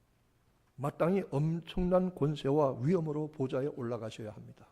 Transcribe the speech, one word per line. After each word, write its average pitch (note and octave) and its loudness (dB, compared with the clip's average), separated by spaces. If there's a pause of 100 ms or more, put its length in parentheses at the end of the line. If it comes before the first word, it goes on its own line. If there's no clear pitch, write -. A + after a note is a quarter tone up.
(760)
마땅히 D#3 2
엄청난 F3+ 2
권세와 C#3+ 2
위엄으로 D3+ 0
보좌에 C3 -2
올라가셔야 A#2 -6
합니다. A2+ -18